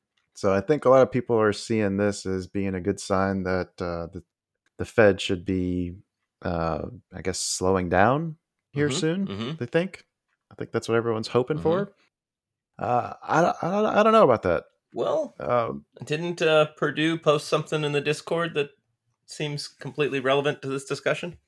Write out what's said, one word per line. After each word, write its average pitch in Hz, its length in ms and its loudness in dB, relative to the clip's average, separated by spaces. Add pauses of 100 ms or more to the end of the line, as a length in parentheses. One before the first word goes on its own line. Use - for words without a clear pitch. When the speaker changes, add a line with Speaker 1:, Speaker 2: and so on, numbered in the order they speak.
(340)
Speaker 1:
So 98 200 0
I 98 80 4
think 147 220 -2
a 131 60 4
lot 131 140 8
of - 80 2
people 120 280 0
are 107 140 4
seeing 104 420 -2
this 101 300 0
as 95 220 -4
being 98 280 -4
a 92 60 -6
good 95 180 -2
sign 95 440 0
that, 90 260 -2 (100)
uh, 85 340 -6
the, 90 80 -14 (560)
the 110 80 -6
Fed 101 360 6
should 90 240 -4
be, 90 500 -2 (480)
uh, 82 380 -2 (340)
I 85 60 -10
guess, 90 180 -4
slowing 92 480 0
down 127 480 2 (380)
here 147 160 0
Speaker 2:
Mm-hmm. 135 100 -4
Speaker 1:
soon, 170 280 -2
Speaker 2:
Mm-hmm. 110 320 -6
Speaker 1:
they 123 60 -4
think. 180 380 -2 (480)
I - 40 -20
think - 180 -12
that's 117 160 -2
what 113 80 2
everyone's 113 320 -2
hoping 123 280 0
Speaker 2:
Mm-hmm. 80 60 -8
Speaker 1:
for. 185 300 0 (840)
Uh, 113 360 -2 (100)
I 135 180 2
don't, - 220 2
I 165 80 -2
don't, 208 140 0
I 214 180 2
don't 220 100 4
know 220 120 8
about 120 180 4
that. 87 220 0 (280)
Speaker 2:
Well, 269 460 -2
Speaker 1:
Um, 113 460 -2 (180)
Speaker 2:
didn't, 170 380 -6
uh, 156 240 4 (100)
Purdue 156 420 -2
post 151 300 0
something 151 380 -2
in 147 80 -2
the 143 80 0
Discord 165 540 -4
that 147 160 -4 (580)
seems 147 380 -8
completely 135 540 -4
relevant 135 400 0
to 135 80 -8
this 135 160 -6
discussion? 151 500 -6 (120)